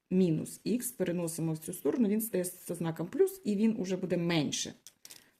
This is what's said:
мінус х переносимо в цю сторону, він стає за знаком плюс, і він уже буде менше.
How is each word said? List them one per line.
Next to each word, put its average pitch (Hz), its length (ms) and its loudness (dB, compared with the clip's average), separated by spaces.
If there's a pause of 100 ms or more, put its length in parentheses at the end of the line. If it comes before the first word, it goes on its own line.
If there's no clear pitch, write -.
(120)
мінус 170 540 2
х 220 260 -2
переносимо 170 600 -2
в 156 40 -4
цю 180 160 -10
сторону, 240 340 2
він 214 140 2
стає 185 220 -2
за - 320 -8
знаком 165 320 -4
плюс, 381 360 2
і 208 120 0
він 220 220 4
уже 185 200 -2
буде 180 200 -2
менше. 170 560 0 (680)